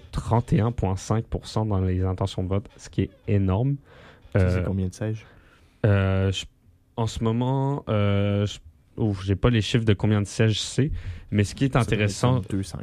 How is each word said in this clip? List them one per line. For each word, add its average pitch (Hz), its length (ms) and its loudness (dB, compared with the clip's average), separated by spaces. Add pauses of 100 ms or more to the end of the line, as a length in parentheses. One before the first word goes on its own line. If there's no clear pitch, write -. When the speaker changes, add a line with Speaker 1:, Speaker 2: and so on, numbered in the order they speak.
(120)
Speaker 1:
trente - 420 0
et 151 80 4
un 117 100 0
point 95 240 -2
cinq 110 300 -2
pour - 220 -8
cent 110 180 -2
dans 101 160 0
les 92 220 0
intentions 92 400 -4
de 90 60 -4
vote, 98 180 -4 (100)
ce - 120 -20
qui - 140 -2
est - 60 -4 (180)
énorme. 101 480 2 (580)
Speaker 2:
Ça, 95 160 4
c'est 90 100 2
Speaker 1:
Euh, 90 40 -2
Speaker 2:
combien 92 240 -2
de 90 60 -8
sièges ? 110 320 -6 (600)
Speaker 1:
euh, 95 460 4
je, - 140 -6 (500)
en 113 120 -2
ce - 160 -6
moment, 131 680 0
euh, 101 560 2
je, - 140 -6 (360)
ouf, 101 300 -2
j'ai 98 100 2
pas 120 140 2
les 117 120 4
chiffres 113 240 0
de 110 80 6
combien 104 280 2
de 98 60 -2
sièges 110 340 2
c'est, - 300 -2 (380)
mais 104 140 2
ce 98 100 -4
qui 139 120 0
est - 20 4
Speaker 2:
Ça 131 120 2
doit - 40 4
être 98 100 0
Speaker 1:
intéressant 104 480 2
Speaker 2:
comme 92 40 -10 (120)
deux 95 60 -2
cents - 200 -10